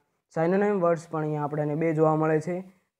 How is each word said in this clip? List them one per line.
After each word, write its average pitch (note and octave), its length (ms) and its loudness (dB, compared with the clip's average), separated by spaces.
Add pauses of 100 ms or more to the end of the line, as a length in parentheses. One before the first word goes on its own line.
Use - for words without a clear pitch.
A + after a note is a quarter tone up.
(300)
સિનોનિમ F#3+ 520 0
વર્ડ્સ E3+ 280 0
પણ D#3 120 -4
અહીંયા D3+ 220 -2
આપણને D3 320 -2
બે D#3+ 180 0
જોવા D#3 220 4
મળે D#3 260 2
છે. F3+ 200 -6 (380)